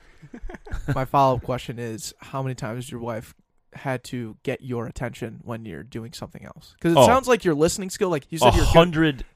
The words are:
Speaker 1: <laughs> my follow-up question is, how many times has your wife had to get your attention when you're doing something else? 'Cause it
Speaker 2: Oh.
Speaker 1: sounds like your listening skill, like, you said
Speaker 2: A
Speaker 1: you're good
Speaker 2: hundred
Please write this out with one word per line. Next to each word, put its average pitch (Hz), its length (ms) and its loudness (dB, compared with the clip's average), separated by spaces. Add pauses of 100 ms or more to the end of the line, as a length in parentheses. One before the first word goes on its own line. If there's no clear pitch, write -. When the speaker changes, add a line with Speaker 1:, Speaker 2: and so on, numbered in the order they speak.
(380)
Speaker 1:
<laughs> - 580 -8
my 135 100 -4
follow-up 135 380 2
question 123 360 -8
is, 113 400 -12
how - 240 -10
many 131 120 -6
times 123 300 -10
has - 60 -16
your 123 100 -12
wife 117 320 -10 (400)
had 127 320 -6
to 117 380 -10
get - 180 -6
your 120 240 -6
attention 120 580 -10
when 113 220 -12
you're 82 180 -14
doing 117 300 -14
something - 320 -16
else? - 340 -20
'Cause - 140 2
it 160 40 4
Speaker 2:
Oh. 127 100 10
Speaker 1:
sounds 254 200 4
like 240 160 2
your 165 120 2
listening 175 340 0
skill, 185 200 -2
like, 156 200 -4
you 160 80 -8
said 127 160 8
Speaker 2:
A - 40 4
Speaker 1:
you're - 80 4
good - 60 4
Speaker 2:
hundred 160 540 4 (100)